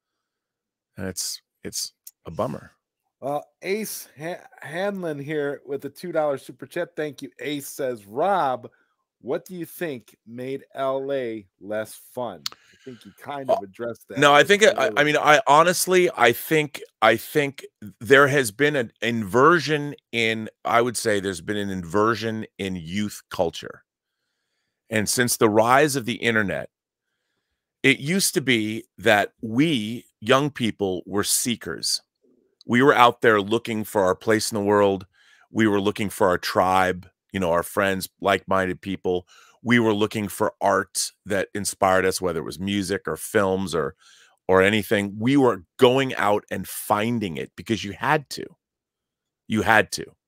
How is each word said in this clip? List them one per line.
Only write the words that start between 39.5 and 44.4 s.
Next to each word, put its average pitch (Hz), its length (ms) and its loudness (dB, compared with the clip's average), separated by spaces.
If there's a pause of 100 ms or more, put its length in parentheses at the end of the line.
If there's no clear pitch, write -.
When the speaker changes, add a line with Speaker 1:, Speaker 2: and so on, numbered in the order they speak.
Speaker 1:
we 120 140 4
were 110 140 2
looking 104 360 -2
for - 320 -2
art 98 500 0 (140)
that 95 300 -4
inspired 95 500 2
us, 92 160 -2
whether 85 180 -4
it - 60 -6
was 71 140 -12
music 98 480 -4
or 80 100 -6
films 95 560 -2
or, 73 220 -2 (520)